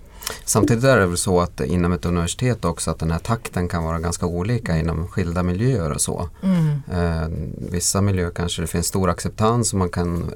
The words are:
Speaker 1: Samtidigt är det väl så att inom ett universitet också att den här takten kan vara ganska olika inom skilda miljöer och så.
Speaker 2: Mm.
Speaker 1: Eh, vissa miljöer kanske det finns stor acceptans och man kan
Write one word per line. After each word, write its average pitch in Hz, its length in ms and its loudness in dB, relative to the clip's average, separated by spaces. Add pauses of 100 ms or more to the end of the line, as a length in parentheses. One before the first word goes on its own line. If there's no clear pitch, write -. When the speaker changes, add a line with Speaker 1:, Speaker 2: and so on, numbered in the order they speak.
(460)
Speaker 1:
Samtidigt - 380 4
är 131 160 8
det 95 60 6
väl 87 120 0
så 90 240 4
att - 200 -2
inom 87 320 2
ett 85 120 -2
universitet 87 600 0
också 82 260 -2
att - 80 -4
den 82 120 0
här 82 80 0
takten 104 480 -2
kan 85 160 -2
vara 82 160 -2
ganska 85 260 -2
olika 87 520 0
inom 80 300 0
skilda 87 360 -2
miljöer 90 480 0
och 73 100 -4
så. - 280 -2 (140)
Speaker 2:
Mm. 160 380 2 (100)
Speaker 1:
Eh, 82 360 0 (440)
vissa 90 300 0
miljöer 92 300 2
kanske 87 300 -4
det 82 60 -2
finns 85 200 -2
stor 92 220 2
acceptans 110 640 0
och 98 60 2
man 90 100 2
kan 85 460 -2